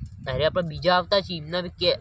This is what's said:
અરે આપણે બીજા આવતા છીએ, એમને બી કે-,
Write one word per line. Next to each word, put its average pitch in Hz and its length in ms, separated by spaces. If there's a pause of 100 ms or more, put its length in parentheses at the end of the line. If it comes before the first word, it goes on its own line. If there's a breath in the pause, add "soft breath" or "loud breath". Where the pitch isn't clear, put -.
(260)
અરે 131 180
આપણે 170 240
બીજા 151 280
આવતા 180 240
છીએ, 175 200
એમને 160 220
બી 175 160
કે-, 175 220